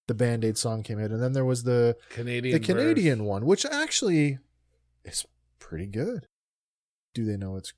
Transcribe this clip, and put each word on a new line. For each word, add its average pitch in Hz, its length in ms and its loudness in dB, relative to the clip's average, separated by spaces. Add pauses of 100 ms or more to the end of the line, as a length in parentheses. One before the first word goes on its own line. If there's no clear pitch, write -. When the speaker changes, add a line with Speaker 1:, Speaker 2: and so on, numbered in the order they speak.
Speaker 1:
the 113 60 -2
Band 117 300 2
Aid 110 140 2
song 110 260 -2
came 107 160 -6
out, 107 120 -2
and 113 120 -2
then 127 80 0
there 135 140 2
was 123 180 0
the 120 320 4 (140)
Speaker 2:
Canadian 120 500 -2
Speaker 1:
the 113 60 -6
Canadian 196 540 4
Speaker 2:
verse. 104 60 -2
Speaker 1:
one, 101 200 -2
which 196 200 4
actually 190 760 0 (680)
is - 200 -8 (340)
pretty 85 280 -10
good. 143 400 -6 (880)
Do 117 100 -4
they 104 140 -2
know 95 180 -6
it's, 95 220 -12